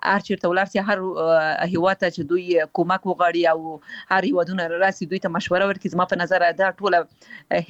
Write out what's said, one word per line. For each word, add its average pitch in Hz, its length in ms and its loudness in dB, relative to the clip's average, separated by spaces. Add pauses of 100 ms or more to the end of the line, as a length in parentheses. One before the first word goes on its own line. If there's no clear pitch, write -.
هر 196 160 0
چیرته 190 280 -4
ولاړ 185 160 0
سي، 196 140 -4
هر، 196 200 0
اه، 160 640 0
هیواد 185 320 0
ته 196 140 -2
چې - 100 -6
دوی 175 400 0 (120)
کومک 185 340 0
وغواړي 175 440 0
او 160 300 -4 (300)
هر 190 140 2
هیوادونه 180 420 0
راسي 180 400 0
دوی 180 120 -4
ته 190 100 -2
مشوره 180 440 0
ورکړي، 196 160 -6
زما 175 160 0
په 185 120 -2
نظر 175 360 2
دا 190 180 0
ټوله، 180 280 0
اه، - 720 -6